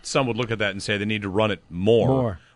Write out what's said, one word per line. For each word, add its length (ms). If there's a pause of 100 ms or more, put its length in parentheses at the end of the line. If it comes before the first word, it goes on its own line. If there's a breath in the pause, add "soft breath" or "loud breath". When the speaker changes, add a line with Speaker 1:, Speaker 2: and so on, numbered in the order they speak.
Speaker 1:
some 260
would 100
look 140
at 80
that 120
and 120
say 140
they 80
need 160
to 80
run 220
it 180
more 380
Speaker 2:
More. 320 (160 soft breath)